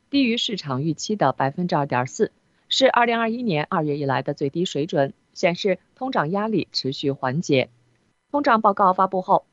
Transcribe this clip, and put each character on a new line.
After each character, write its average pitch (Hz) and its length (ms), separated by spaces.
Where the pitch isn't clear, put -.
低 277 140
于 233 120
市 233 220
场 135 240
预 160 100
期 208 240
的 139 160
百 135 180
分 180 180
之 180 60
二 143 120
点 127 200
四， - 260
是 - 180
二 240 200
零 233 120
二 226 120
一 240 120
年 156 280
二 175 120
月 147 140
以 151 80
来 135 180
的 143 120
最 143 160
低 180 160
水 143 180
准， 143 300
显 175 220
示 185 240
通 262 180
胀 165 180
压 202 180
力 208 220
持 - 220
续 139 200
缓 135 280
解。 135 300
通 294 120
胀 233 180
报 202 140
告 185 180
发 190 140
布 190 160
后， 185 300